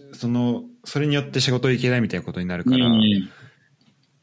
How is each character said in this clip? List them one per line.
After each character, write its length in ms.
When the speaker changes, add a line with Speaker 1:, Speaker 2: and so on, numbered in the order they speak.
Speaker 1:
そ 140
の、 360
そ 160
れ 80
に 80
よ 60
っ 80
て 100
仕 120
事 200
行 100
け 80
な 80
い 40
み 80
た 80
い 20
な 60
こ 80
と 60
に 60
な 120
る 60
か 140
ら、 100
Speaker 2:
う 20
ん。 400